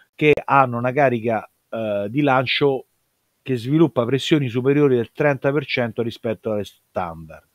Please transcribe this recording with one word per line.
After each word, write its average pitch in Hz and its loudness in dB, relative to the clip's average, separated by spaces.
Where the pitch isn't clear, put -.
che 151 4
hanno 131 2
una 123 -2
carica, 120 0
eh, 104 -4
di 131 -2
lancio 135 0
che 131 -4
sviluppa 127 2
pressioni 135 0
superiori 131 2
del 117 0
trenta 143 0
per 147 -2
cento 120 -4
rispetto 113 -6
alle 104 -4
standard. 80 -12